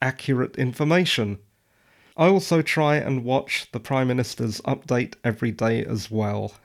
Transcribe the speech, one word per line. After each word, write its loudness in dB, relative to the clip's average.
accurate -2
information. 0
I 4
also 4
try 2
and -2
watch -2
the -6
Prime 0
Minister's -2
update -2
every 0
day 0
as -6
well, -2